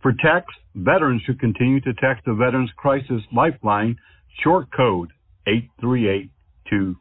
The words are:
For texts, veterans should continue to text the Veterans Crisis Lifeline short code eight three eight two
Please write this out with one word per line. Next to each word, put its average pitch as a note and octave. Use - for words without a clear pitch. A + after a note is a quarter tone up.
For C3+
texts, -
veterans B2+
should C3
continue B2+
to B2+
text -
the A#2+
Veterans B2
Crisis C3+
Lifeline A2
short D#3+
code F#2+
eight A#2
three A#2+
eight G2
two F#2+